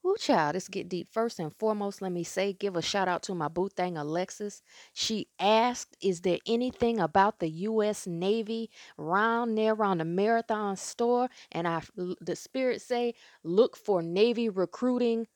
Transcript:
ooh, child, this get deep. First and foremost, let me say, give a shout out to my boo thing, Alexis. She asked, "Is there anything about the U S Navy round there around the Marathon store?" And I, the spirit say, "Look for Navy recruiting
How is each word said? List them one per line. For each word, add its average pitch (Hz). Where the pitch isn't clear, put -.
ooh, 370
child, 165
this -
get 185
deep. 175
First 226
and 156
foremost, 208
let 185
me 175
say, 190
give 185
a 165
shout 190
out 175
to 190
my 156
boo 175
thing, 180
Alexis. 175
She -
asked, 226
"Is 180
there 180
anything 233
about 196
the 165
U 208
S 208
Navy 214
round 214
there 220
around 202
the 160
Marathon 208
store?" 240
And 170
I, 165
the 180
spirit 254
say, 240
"Look 190
for 185
Navy 214
recruiting 226